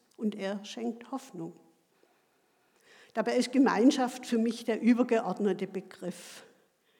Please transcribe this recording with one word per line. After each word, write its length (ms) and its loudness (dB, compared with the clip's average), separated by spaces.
und 160 -2
er 320 -8
schenkt 440 -10
Hoffnung. 440 -12
Dabei 220 0
ist 140 0
Gemeinschaft 760 4
für 100 0
mich 300 -2
der 160 -2
übergeordnete 840 2
Begriff. 800 -12